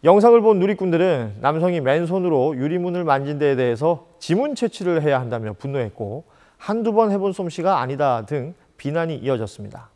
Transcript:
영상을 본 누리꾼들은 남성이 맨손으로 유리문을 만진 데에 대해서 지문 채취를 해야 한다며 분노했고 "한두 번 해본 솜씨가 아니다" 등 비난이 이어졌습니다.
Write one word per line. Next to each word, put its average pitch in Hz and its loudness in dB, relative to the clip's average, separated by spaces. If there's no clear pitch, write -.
영상을 214 8
본 214 4
누리꾼들은 170 0
남성이 160 0
맨손으로 160 0
유리문을 175 -2
만진 143 0
데에 143 2
대해서 127 0
지문 254 -2
채취를 180 -2
해야 143 2
한다며 113 -6
분노했고 117 -8
"한두 220 -4
번 220 4
해본 196 0
솜씨가 175 -2
아니다" 131 0
등 147 -6
비난이 160 -4
이어졌습니다. 110 -6